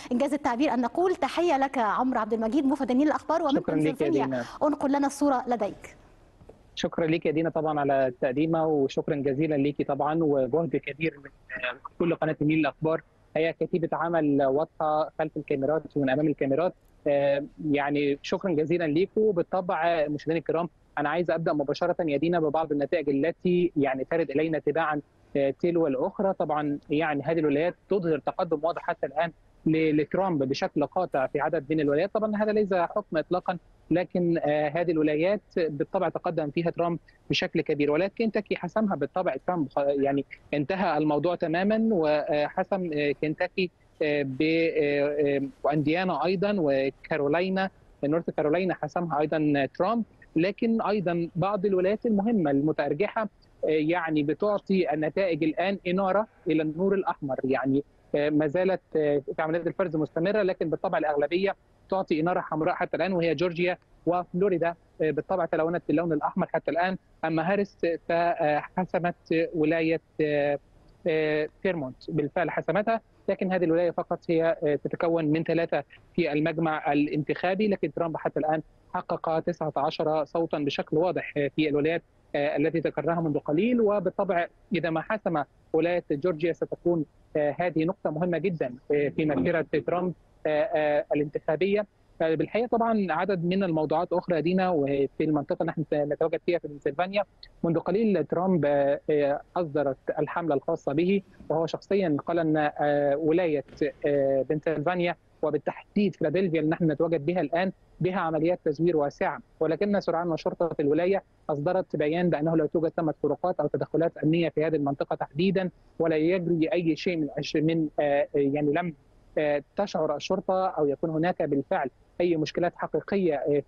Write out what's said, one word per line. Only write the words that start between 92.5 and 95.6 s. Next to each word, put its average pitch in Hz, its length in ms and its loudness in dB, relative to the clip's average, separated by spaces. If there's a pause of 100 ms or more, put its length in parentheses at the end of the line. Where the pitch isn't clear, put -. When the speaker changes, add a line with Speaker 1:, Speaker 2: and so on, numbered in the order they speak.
Speaker 2:
طبعا 226 420 0
عدد 175 360 -2
من 185 180 2
الموضوعات 160 500 0
أخرى 175 280 0
دينا، 180 280 2
وفي 139 380 0 (140)
المنطقة 151 420 0